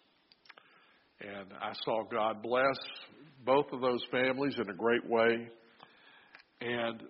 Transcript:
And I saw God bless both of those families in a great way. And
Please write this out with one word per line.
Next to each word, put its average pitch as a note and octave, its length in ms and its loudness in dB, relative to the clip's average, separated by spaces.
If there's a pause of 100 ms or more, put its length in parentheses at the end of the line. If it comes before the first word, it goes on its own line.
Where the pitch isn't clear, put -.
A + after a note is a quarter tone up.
(1200)
And G2+ 400 -12
I G#2 120 -4 (120)
saw A2+ 260 0
God G#2+ 320 0
bless B2+ 360 2 (680)
both C3+ 280 4
of C3 80 -8
those B2 300 0
families C3 460 0
in A2 120 -2
a G2+ 60 -8
great A#2 320 2
way. A#2 420 4 (1120)
And A#2 500 -2